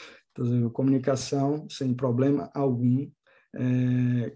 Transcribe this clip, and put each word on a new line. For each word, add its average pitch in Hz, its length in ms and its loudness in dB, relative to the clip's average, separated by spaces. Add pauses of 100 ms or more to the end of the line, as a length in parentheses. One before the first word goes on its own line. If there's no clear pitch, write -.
(320)
Então, 120 380 0
comunicação 135 1000 0
sem 127 280 -4
problema 131 580 0
algum. 127 560 0 (420)
É, 123 840 0